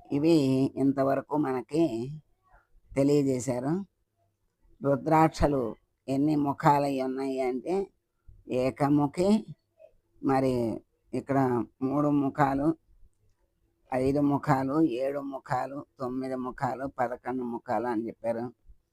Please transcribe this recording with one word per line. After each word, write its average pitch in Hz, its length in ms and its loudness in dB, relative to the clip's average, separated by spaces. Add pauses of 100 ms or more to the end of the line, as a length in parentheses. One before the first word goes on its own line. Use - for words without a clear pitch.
(120)
ఇవి 151 240 4 (400)
ఇంతవరకు 135 600 0
మనకి 131 720 0 (840)
తెలియజేశారు. 135 880 0 (1000)
రుద్రాక్షలు 143 920 2 (320)
ఎన్ని 143 280 2
ముఖాలు 143 680 2
ఉన్నాయి 131 380 -4
అంటే 131 460 -2 (640)
ఏకముఖి, 143 960 2 (800)
మరి 131 580 0 (320)
ఇక్కడ 127 520 0 (160)
మూడు 143 280 0
ముఖాలు, 139 640 0 (1160)
ఐదు 135 260 0
ముఖాలు, 139 640 2
ఏడు 139 380 0
ముఖాలు, 139 640 -8 (140)
తొమ్మిది 131 360 -6
ముఖాలు, 127 500 -6 (140)
పదకొండు 123 440 -4
ముఖాలు 117 440 -4
అని 117 200 -4
చెప్పారు. 117 460 -6 (400)